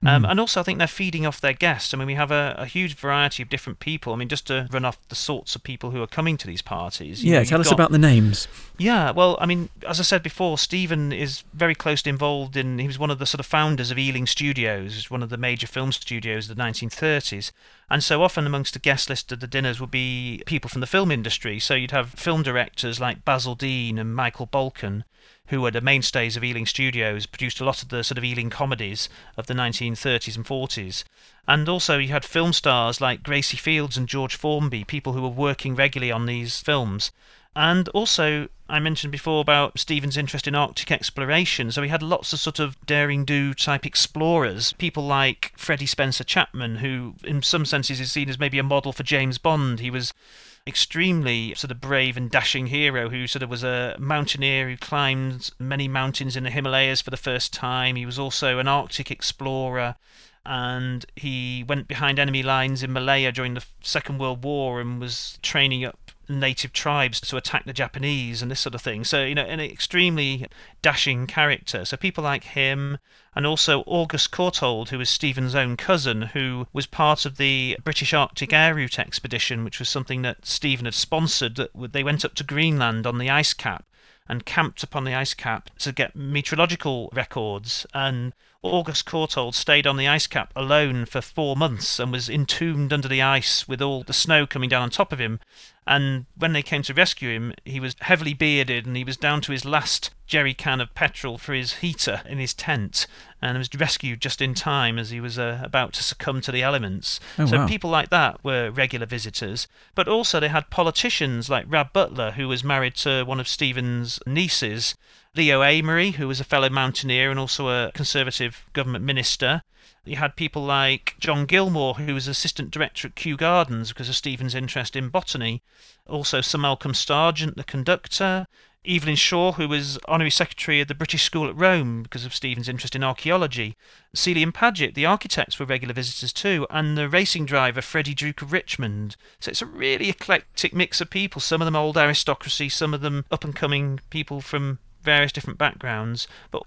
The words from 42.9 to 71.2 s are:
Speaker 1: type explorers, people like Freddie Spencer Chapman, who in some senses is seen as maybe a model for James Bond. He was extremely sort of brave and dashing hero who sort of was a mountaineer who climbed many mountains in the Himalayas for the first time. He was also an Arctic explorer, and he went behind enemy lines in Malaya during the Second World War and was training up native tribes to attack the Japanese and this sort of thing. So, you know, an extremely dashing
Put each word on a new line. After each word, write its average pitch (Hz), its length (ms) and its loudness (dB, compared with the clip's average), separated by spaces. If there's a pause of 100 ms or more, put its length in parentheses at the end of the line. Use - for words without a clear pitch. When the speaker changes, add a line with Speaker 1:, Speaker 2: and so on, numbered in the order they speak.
Speaker 1:
type 139 300 0
explorers, 151 880 2
people 156 300 -4
like 135 520 2
Freddie 143 300 -2
Spencer 135 360 0
Chapman, 120 540 -2
who 123 380 -4 (100)
in 143 180 -2
some 156 220 2
senses 135 360 -2
is 127 120 -6
seen 139 160 -2
as 131 100 -6
maybe 139 200 0
a 139 40 2
model 139 300 2
for - 100 -6
James 131 360 2
Bond. 139 420 2
He 120 100 -4
was 123 240 -4 (520)
extremely 143 880 2
sort 135 160 -6
of 120 100 -8
brave 131 360 0
and 123 140 -4
dashing 131 380 0
hero 131 400 2
who 123 180 -4
sort 135 160 -4
of 123 80 -6
was 120 140 -6
a 123 340 -2
mountaineer 139 720 0
who 127 80 -6
climbed 131 800 -2
many 139 300 -2
mountains 131 480 -2
in 127 80 -4
the 123 60 -4
Himalayas 135 500 2
for 131 100 -6
the 127 60 -6
first - 360 -2
time. 127 440 -2
He 123 100 -6
was 123 120 -8
also 131 400 0
an 131 100 0
Arctic - 420 0
explorer, 131 840 -4 (500)
and 127 580 -4 (120)
he 127 500 -6
went 139 220 -4
behind 139 300 0
enemy 135 240 2
lines 131 400 2
in 131 100 -4
Malaya 131 400 2
during 123 220 -4
the 123 100 -8 (180)
Second 143 360 -4
World 127 260 -4
War 135 360 -2
and 120 200 -6
was - 420 -8
training 131 420 4
up - 260 -10 (200)
native 135 420 -2
tribes 139 480 0
to - 160 -6
attack - 280 -2
the 131 80 -10
Japanese 127 680 -4
and 123 100 -4
this - 100 -4
sort 120 140 -6
of - 60 -6
thing. 110 240 -6
So, 139 200 0
you 139 100 -2
know, 143 100 0
an 160 160 -6
extremely 151 840 0 (340)
dashing 131 460 2